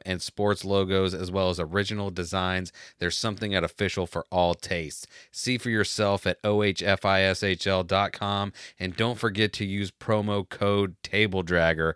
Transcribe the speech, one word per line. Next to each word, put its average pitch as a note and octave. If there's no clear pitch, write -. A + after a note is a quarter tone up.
and F2+
sports G#2
logos, F#2+
as F2+
well F#2
as E2+
original G2
designs, F#2
there's F2
something G#2
at F2+
Official F2+
for -
all F2
tastes. E2
See B2+
for B2
yourself G2+
at F2+
O G#2
H G2+
F F#2+
I G2
S F#2+
H F#2+
L F#2+
dot F#2+
com, G2+
and F#2
don't A2+
forget G#2+
to G#2
use G2
promo G#2
code G2+
Table F#2+
Dragger E2